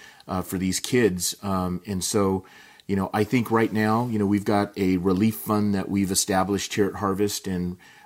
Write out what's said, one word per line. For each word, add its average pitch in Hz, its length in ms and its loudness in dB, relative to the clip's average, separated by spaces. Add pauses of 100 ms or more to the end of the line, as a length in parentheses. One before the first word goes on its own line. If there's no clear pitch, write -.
(260)
uh, 92 140 -4
for 90 160 -6
these 92 240 0
kids. 101 640 2
Um, 92 420 -2
and 95 180 -4
so, 95 440 0 (400)
you 98 100 -2
know, 95 160 0
I 104 120 2
think 117 260 0
right 113 220 2
now, 110 380 0
you 110 80 -2
know, 101 80 2
we've 98 200 0
got 101 320 0
a 95 180 2
relief 95 380 2
fund 104 400 0
that 95 160 -4
we've 98 200 0
established 95 640 0
here 104 140 2
at 90 80 -4
Harvest, 98 520 -2
and, 90 300 -4 (300)